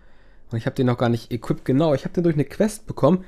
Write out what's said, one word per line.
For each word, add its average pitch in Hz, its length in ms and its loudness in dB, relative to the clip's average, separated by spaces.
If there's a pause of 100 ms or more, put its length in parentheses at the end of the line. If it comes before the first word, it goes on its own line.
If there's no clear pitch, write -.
(500)
Und 117 60 -4
ich 113 80 -4
habe 135 100 -2
den 131 120 2
noch 123 100 2
gar 120 140 0
nicht 117 200 -4
equipped, - 360 -4
genau. 147 260 2
Ich 131 120 -2
habe - 100 -8
den 180 100 -2
durch 170 100 2
eine 143 120 0
Quest - 400 -2
bekommen, 180 420 2